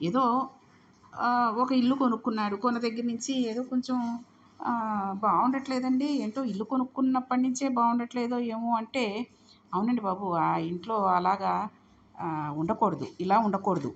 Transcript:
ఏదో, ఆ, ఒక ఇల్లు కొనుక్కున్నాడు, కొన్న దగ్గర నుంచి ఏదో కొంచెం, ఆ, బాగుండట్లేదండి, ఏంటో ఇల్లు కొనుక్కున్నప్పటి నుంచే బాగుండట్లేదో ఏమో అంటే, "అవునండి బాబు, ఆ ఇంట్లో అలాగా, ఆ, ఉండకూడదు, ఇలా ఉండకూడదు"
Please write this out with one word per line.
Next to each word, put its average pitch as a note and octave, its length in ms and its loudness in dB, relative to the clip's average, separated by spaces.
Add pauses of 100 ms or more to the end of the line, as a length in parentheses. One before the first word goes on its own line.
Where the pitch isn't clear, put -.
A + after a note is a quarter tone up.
ఏదో, B3 460 2 (640)
ఆ, A#3+ 420 0
ఒక C4 140 0
ఇల్లు B3+ 240 4
కొనుక్కున్నాడు, A3 600 0
కొన్న A#3+ 240 0
దగ్గర A#3 240 -2
నుంచి A#3+ 460 -2
ఏదో A#3 140 -4
కొంచెం, B3+ 560 -2 (440)
ఆ, A#3+ 100 -2 (500)
బాగుండట్లేదండి, B3+ 840 2
ఏంటో C4+ 380 -2
ఇల్లు G#3 200 -4
కొనుక్కున్నప్పటి B3+ 800 0
నుంచే C4 260 0
బాగుండట్లేదో A#3+ 720 0
ఏమో A#3 380 -2
అంటే, A3+ 500 -4 (460)
"అవునండి A3 280 2
బాబు, G3 240 -2
ఆ E3 320 2
ఇంట్లో F3+ 480 0
అలాగా, F#3 640 2 (500)
ఆ, D#3 380 -4
ఉండకూడదు, E3+ 500 0 (140)
ఇలా F#3 180 4
ఉండకూడదు" F#3+ 560 0